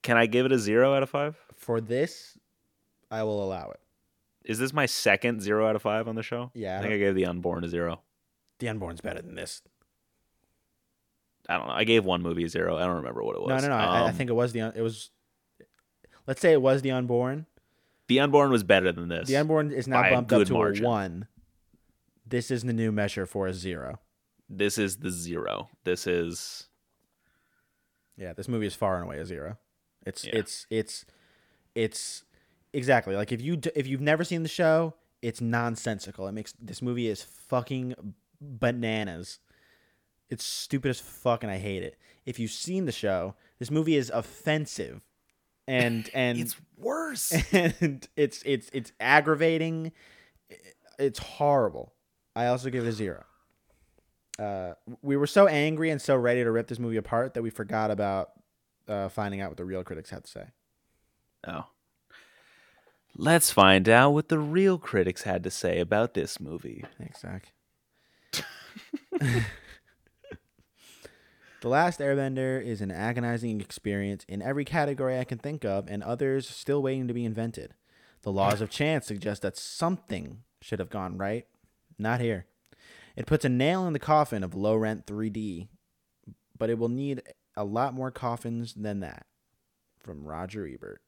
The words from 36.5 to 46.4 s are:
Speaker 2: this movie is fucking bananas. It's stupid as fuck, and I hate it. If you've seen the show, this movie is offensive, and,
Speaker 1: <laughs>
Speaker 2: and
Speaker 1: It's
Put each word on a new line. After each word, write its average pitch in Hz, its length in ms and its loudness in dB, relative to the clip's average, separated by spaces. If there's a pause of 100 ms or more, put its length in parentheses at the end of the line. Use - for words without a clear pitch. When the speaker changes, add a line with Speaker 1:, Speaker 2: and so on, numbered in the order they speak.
Speaker 2:
this 110 220 -14
movie 123 260 0
is 104 160 -4
fucking 127 880 -6 (260)
bananas. 113 1000 -4 (880)
It's 120 140 -8
stupid - 460 -4
as 123 100 -4
fuck, - 420 -2
and 107 100 -6
I 95 60 -4
hate 95 240 -4
it. - 160 -12 (260)
If 123 140 -8
you've 110 140 -4
seen 185 320 -4
the 131 80 -2
show, 95 420 -2 (240)
this 123 120 -8
movie 156 260 2
is 127 140 0
offensive, 120 880 -4 (680)
and, 120 420 2
Speaker 1:
<laughs> - 40 -20
Speaker 2:
and 123 240 0
Speaker 1:
It's 117 180 -6 (200)